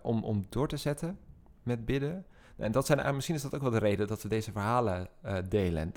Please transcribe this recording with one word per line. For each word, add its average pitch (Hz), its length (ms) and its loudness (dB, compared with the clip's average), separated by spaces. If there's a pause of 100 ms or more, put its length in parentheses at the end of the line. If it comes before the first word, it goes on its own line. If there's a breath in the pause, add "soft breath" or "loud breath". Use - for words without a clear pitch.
om, 113 220 0
om 104 260 0
door 135 180 -2
te 147 100 -4
zetten 147 400 -4 (460)
met 117 220 -2
bidden. 143 400 -2 (320 soft breath)
En - 140 -2
dat 131 140 2
zijn, 147 140 4
eh, 139 140 0
misschien 139 220 -2
is 147 60 -2
dat 139 140 -6
ook 139 60 -4
wel 131 100 2
de 113 60 4
reden 104 300 4
dat 104 140 -4
we 101 80 -6
deze 107 220 -2
verhalen, 101 560 0 (140)
eh, 101 160 -4 (120)
delen. 90 320 4
En 80 160 -2